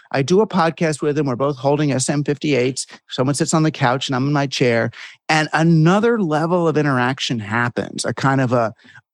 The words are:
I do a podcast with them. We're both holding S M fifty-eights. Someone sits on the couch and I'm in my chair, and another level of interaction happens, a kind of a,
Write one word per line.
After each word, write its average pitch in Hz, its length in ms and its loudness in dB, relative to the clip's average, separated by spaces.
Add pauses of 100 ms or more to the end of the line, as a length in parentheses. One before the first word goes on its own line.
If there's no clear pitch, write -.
(140)
I 135 80 0
do 175 180 2
a 214 80 2
podcast 160 540 -2
with 147 160 -2
them. 151 80 0
We're 127 100 -2
both 139 220 -2
holding 143 340 0
S 127 180 -2
M 143 140 0
fifty-eights. 135 640 -2 (220)
Someone 135 260 0
sits 160 180 -2
on 160 100 4
the 156 80 2
couch 135 360 -2
and 135 80 -2
I'm 127 120 0
in 147 60 0
my 143 140 0
chair, 120 440 0 (360)
and 156 240 0
another 170 680 4
level 165 480 0
of 143 80 0
interaction 131 640 0
happens, 107 640 -4
a 113 80 -2
kind 135 260 0
of 123 140 0
a, 117 200 0 (400)